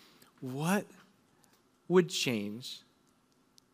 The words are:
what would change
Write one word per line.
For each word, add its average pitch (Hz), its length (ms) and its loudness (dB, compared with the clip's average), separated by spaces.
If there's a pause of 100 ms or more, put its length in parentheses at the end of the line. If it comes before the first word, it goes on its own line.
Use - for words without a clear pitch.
(400)
what 156 440 -2 (1040)
would 175 220 6
change 110 720 -4 (920)